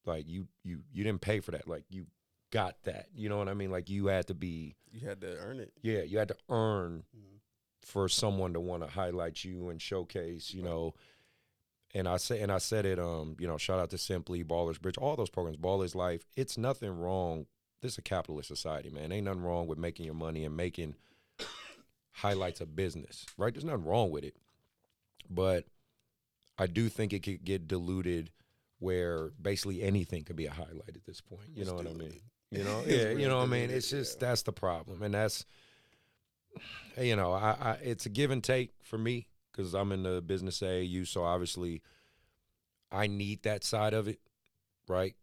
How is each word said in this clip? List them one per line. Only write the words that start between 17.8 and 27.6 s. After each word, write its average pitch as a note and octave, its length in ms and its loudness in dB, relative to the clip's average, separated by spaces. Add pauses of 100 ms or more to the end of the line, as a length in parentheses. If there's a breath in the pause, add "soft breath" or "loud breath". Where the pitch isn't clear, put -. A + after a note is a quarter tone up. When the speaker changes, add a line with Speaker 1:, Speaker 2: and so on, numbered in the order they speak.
Speaker 1:
This B2 100 -4
is - 60 -8
a - 40 -12
capitalist D#2+ 460 -2
society, D2 420 -4
man. D2+ 220 -6
Ain't G2+ 120 -2
nothing F#2+ 180 -2
wrong F2 240 0
with D#2 120 -2
making E2+ 280 -4
your D#2 80 -6
money D#2+ 300 -2
and D2+ 120 -4
making E2+ 380 -2 (440 loud breath)
<coughs> - 60 -6 (680 loud breath)
highlights F#2+ 480 0
a E2 60 -4
business, D#2+ 600 -4 (100)
right? A2+ 160 2
There's C#3 120 -8
nothing B2+ 200 -2
wrong F#2+ 260 4
with D2 140 -4
it. - 120 -10 (920)
But F#2 380 4 (920)
I F#2+ 100 4
do A2+ 200 4
think G#2+ 240 0
it F#2+ 120 0
could F#2 200 -4
get F2+ 240 0